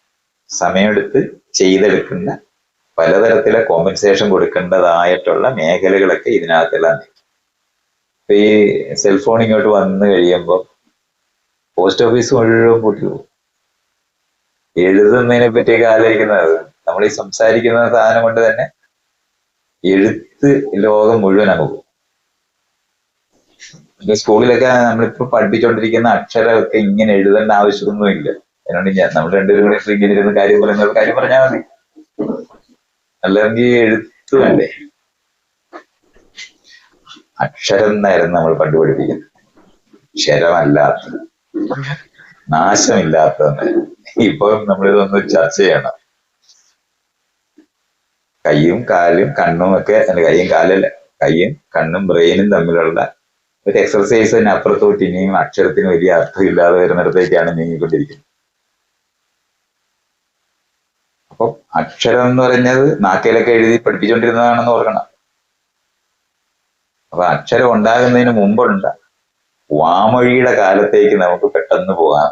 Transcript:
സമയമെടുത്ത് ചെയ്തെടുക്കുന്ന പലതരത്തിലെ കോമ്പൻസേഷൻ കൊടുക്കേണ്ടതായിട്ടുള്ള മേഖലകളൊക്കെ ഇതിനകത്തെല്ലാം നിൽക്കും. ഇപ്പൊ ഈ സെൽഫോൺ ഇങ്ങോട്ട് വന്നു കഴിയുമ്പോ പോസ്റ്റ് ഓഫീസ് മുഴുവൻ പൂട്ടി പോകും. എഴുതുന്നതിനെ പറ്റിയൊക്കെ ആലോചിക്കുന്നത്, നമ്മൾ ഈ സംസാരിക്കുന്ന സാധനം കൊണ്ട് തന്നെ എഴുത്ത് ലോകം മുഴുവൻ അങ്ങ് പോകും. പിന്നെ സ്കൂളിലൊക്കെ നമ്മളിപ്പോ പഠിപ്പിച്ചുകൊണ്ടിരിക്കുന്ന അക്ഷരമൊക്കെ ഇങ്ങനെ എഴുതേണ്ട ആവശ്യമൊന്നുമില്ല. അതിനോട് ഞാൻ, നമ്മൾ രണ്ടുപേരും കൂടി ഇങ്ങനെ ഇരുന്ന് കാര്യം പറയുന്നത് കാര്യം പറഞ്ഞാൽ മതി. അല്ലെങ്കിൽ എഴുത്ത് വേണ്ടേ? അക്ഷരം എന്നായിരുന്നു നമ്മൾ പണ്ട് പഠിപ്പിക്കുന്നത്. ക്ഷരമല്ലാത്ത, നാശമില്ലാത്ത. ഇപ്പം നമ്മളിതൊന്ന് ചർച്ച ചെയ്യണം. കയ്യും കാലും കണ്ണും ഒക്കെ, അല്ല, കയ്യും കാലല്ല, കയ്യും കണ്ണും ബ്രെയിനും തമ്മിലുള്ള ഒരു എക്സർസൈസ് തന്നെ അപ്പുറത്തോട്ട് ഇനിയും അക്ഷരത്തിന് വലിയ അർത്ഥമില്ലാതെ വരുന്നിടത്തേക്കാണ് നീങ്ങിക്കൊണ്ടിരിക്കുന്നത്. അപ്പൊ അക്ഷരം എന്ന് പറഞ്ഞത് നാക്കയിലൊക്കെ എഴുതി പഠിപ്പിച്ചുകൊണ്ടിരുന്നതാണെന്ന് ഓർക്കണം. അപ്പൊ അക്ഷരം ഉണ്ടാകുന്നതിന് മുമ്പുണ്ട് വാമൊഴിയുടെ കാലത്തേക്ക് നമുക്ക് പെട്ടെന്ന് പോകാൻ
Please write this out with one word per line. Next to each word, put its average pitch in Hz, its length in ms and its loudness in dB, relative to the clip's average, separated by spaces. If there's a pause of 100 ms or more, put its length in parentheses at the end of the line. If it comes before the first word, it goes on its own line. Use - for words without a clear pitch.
(480)
സമയമെടുത്ത് 101 920 -2 (120)
ചെയ്തെടുക്കുന്ന 95 880 0 (600)
പലതരത്തിലെ 107 680 2
കോമ്പൻസേഷൻ 95 680 0
കൊടുക്കേണ്ടതായിട്ടുള്ള 90 1200 0
മേഖലകളൊക്കെ 92 800 0
ഇതിനകത്തെല്ലാം 82 640 0
നിൽക്കും. - 320 -10 (960)
ഇപ്പൊ 104 140 -2
ഈ 104 140 4 (460)
സെൽഫോൺ 107 480 0
ഇങ്ങോട്ട് 110 260 0
വന്നു 98 380 0
കഴിയുമ്പോ 90 600 0 (1080)
പോസ്റ്റ് 95 280 -2
ഓഫീസ് 120 300 0
മുഴുവൻ 113 460 2
പൂട്ടി 104 260 -4
പോകും. - 260 -12 (1400)
എഴുതുന്നതിനെ 117 720 2
പറ്റിയൊക്കെ 117 380 2
ആലോചിക്കുന്നത്, 107 720 2
നമ്മൾ - 460 -6
ഈ - 20 0
സംസാരിക്കുന്ന 113 840 0
സാധനം 113 300 2
കൊണ്ട് 113 280 0
തന്നെ 123 200 -4 (1120)
എഴുത്ത് 104 920 0
ലോകം 107 460 2
മുഴുവൻ 98 300 2
അങ്ങ് 82 180 -2
പോകും. - 160 -14 (2250)
പിന്നെ 104 160 -2
സ്കൂളിലൊക്കെ 117 520 2
നമ്മളിപ്പോ 120 580 0
പഠിപ്പിച്ചുകൊണ്ടിരിക്കുന്ന 117 840 0
അക്ഷരമൊക്കെ 113 680 0
ഇങ്ങനെ 104 360 0
എഴുതേണ്ട 101 400 2
ആവശ്യമൊന്നുമില്ല. 101 760 0
അതിനോട് - 600 -6
ഞാൻ, 92 240 0
നമ്മൾ 82 180 -2
രണ്ടുപേരും 101 400 2
കൂടി 104 200 -4
ഇങ്ങനെ 101 200 2
ഇരുന്ന് 101 280 2
കാര്യം 101 220 4
പറയുന്നത് 104 320 0
കാര്യം 110 220 2
പറഞ്ഞാൽ 131 320 2
മതി. - 120 -4 (1600)
അല്ലെങ്കിൽ 107 400 0
എഴുത്ത് 117 720 0
വേണ്ടേ? - 320 2 (2750)
അക്ഷരം 104 520 -2
എന്നായിരുന്നു 87 480 0
നമ്മൾ 80 140 0
പണ്ട് 78 220 -2
പഠിപ്പിക്കുന്നത്. - 480 -2 (920)
ക്ഷരമല്ലാത്ത, 73 1040 0 (1300)
നാശമില്ലാത്ത. 156 920 0 (800)
ഇപ്പം 104 480 0
നമ്മളിതൊന്ന് 98 600 0
ചർച്ച - 280 0
ചെയ്യണം. 78 360 0 (2500)
കയ്യും 78 440 0
കാലും 87 420 0
കണ്ണും 90 480 0
ഒക്കെ, - 120 -2
അല്ല, 92 280 2
കയ്യും 82 300 2
കാലല്ല, 90 380 2 (340)
കയ്യും 85 400 -2 (140)
കണ്ണും 82 300 -4
ബ്രെയിനും 87 460 2
തമ്മിലുള്ള 85 640 -2 (520)
ഒരു 101 120 0
എക്സർസൈസ് 107 580 0
തന്നെ 107 160 2
അപ്പുറത്തോട്ട് 101 520 0
ഇനിയും 92 320 -2
അക്ഷരത്തിന് 92 520 -2
വലിയ 90 240 2
അർത്ഥമില്ലാതെ 87 680 0
വരുന്നിടത്തേക്കാണ് 87 800 0
നീങ്ങിക്കൊണ്ടിരിക്കുന്നത്. 80 640 -6 (3000)
അപ്പൊ 113 240 -6 (200)
അക്ഷരം 123 560 -2
എന്ന് 127 120 0
പറഞ്ഞത് 127 600 0
നാക്കയിലൊക്കെ 113 460 0
എഴുതി 117 280 2
പഠിപ്പിച്ചുകൊണ്ടിരുന്നതാണെന്ന് 117 920 0
ഓർക്കണം. 110 360 -2 (2000)
അപ്പൊ 85 120 -4
അക്ഷരം 117 480 0
ഉണ്ടാകുന്നതിന് 123 580 2
മുമ്പുണ്ട് 107 560 0 (840)
വാമൊഴിയുടെ 113 800 0
കാലത്തേക്ക് 104 640 2
നമുക്ക് 90 360 -2
പെട്ടെന്ന് - 400 -2
പോകാൻ 76 400 0